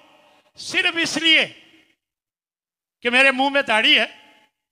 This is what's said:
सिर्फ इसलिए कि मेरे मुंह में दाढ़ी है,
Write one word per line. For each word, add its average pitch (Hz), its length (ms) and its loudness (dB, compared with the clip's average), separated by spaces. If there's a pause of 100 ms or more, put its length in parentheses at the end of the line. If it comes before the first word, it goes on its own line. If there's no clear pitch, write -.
(580)
सिर्फ 349 400 -4
इसलिए 311 460 0 (1600)
कि 240 60 -2
मेरे 269 220 4
मुंह 262 180 0
में 277 140 0
दाढ़ी 233 300 2
है, 233 140 0 (640)